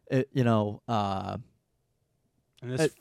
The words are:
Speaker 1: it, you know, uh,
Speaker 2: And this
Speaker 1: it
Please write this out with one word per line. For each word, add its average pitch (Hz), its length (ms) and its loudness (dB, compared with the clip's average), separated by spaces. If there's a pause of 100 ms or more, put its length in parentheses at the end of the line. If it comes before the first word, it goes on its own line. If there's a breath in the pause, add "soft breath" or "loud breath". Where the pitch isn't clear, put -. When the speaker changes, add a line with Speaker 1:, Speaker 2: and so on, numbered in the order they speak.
(100)
Speaker 1:
it, 131 220 0
you 135 120 2
know, 107 440 2
uh, 98 480 -2 (1300)
Speaker 2:
And 123 100 -8
this 131 80 -2
Speaker 1:
it 156 200 2